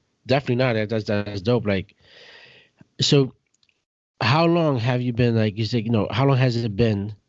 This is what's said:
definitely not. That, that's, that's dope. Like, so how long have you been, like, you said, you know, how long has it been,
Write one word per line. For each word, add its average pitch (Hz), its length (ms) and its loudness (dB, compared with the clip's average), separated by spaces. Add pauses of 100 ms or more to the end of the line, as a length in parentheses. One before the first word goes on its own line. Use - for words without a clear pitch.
(260)
definitely 127 300 0
not. 127 160 2
That, 110 160 -2
that's, 110 160 -4
that's 101 380 -4
dope. 107 240 0
Like, 98 280 -2 (1040)
so 139 340 2 (840)
how 147 260 2
long 160 320 2
have 123 240 -2
you 123 100 -2
been, 117 240 2
like, 110 220 0
you 113 80 -2
said, 113 180 -2
you 113 60 -4
know, 107 200 2
how 120 140 0
long 139 140 4
has 127 180 0
it 117 200 -4
been, 107 380 0 (140)